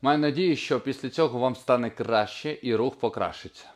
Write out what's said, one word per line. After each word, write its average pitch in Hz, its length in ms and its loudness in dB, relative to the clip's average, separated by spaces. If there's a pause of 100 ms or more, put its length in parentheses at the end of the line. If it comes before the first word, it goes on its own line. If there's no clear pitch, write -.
Маю 147 180 4
надію, 151 360 2
що 131 240 0
після 131 300 -6
цього 127 300 0
вам 127 160 0
стане 120 340 2
краще 113 720 -2
і 120 140 0
рух 123 240 0
покращиться. - 640 -4 (100)